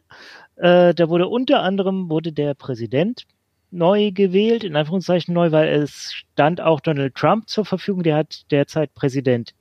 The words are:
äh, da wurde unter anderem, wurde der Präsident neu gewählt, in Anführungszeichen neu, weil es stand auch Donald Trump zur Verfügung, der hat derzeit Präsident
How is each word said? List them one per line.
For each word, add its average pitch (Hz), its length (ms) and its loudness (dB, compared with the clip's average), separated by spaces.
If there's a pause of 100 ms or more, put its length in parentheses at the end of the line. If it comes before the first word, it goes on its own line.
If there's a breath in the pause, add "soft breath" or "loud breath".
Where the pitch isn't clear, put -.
(560 loud breath)
äh, 175 400 4
da 165 140 0
wurde 175 180 0
unter 247 340 0
anderem, 190 480 -2
wurde 160 220 -4
der 147 240 -4
Präsident 131 720 -4 (440)
neu 196 420 0
gewählt, 202 520 2
in 165 120 -8
Anführungszeichen 170 580 -2
neu, 170 180 2
weil 156 160 4
es 147 460 -4
stand 156 460 0
auch 160 200 2
Donald 139 340 -2
Trump 202 340 0
zur 214 180 -4
Verfügung, 185 360 -4
der 160 140 2
hat - 340 -4
derzeit 143 460 -2
Präsident 127 640 -2